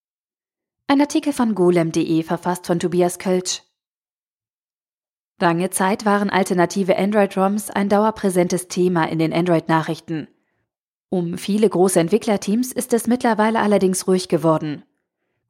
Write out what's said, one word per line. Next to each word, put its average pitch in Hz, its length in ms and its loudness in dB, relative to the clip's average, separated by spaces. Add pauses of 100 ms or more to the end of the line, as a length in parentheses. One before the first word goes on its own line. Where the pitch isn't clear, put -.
(880)
Ein 277 160 4
Artikel 294 320 -2
von 220 200 0
golem 175 380 2
punkt - 40 -2
de, 160 260 0
verfasst 175 440 -4
von 175 140 0
Tobias 175 380 0
Kölsch. 180 440 -2 (1800)
Lange 175 300 0
Zeit 202 380 -2
waren 202 240 0
alternative 185 640 0
Android-ROMs 196 720 0
ein 202 220 -2
dauerpräsentes 196 760 0
Thema 180 360 0
in 160 140 -2
den 160 160 0
Android-Nachrichten. 160 920 -2 (840)
Um 180 260 -4
viele 208 320 0
große 180 320 2
Entwicklerteams 208 720 0
ist - 220 -4
es 226 120 0
mittlerweile 226 540 2
allerdings 190 480 2
ruhig 185 200 0
geworden. 156 540 0 (680)